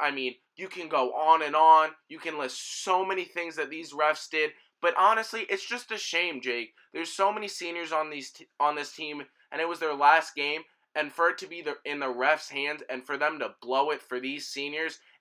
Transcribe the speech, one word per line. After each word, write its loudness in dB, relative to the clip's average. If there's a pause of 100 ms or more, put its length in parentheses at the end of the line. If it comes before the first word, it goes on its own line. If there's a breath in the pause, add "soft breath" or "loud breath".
I 2
mean, -4 (200)
you -12
can -12
go 0
on 6
and -2
on. 10 (180)
You -16
can -8
list -8
so 2
many -2
things -8
that -4
these -12
refs 0
did. 0 (300)
But 2
honestly, 2
it's -4
just -8
a -8
shame, -4
Jake. -6 (180)
There's -8
so 2
many -8
seniors -8
on 0
these -12
t-, -20 (140)
on 2
this -8
team, -10 (280)
and -6
it 0
was -6
their 0
last 6
game. -4 (320)
And -2
for 4
it -8
to -12
be -14
the, -6
in -6
the -4
refs' 0
hands -4
and -8
for -6
them -2
to -6
blow 0
it -4
for -8
these -8
seniors, -8 (200)